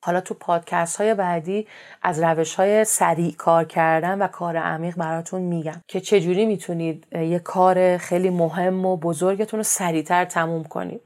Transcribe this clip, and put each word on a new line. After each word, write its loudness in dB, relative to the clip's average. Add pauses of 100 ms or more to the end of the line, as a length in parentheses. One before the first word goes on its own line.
حالا 0
تو -8
پادکست -2
های 2
بعدی -2 (340)
از 0
روش 2
های 4
سریع 0
کار 4
کردن 0
و 0
کار -4
عمیق -4
براتون -6
می‌گم -4
که -4
چجوری 2
می‌تونید -4
یه -2
کار 4
خیلی 0
مهم 0
و 0
بزرگتون -2
رو -2
سریعتر 0
تموم -2
کنید. -8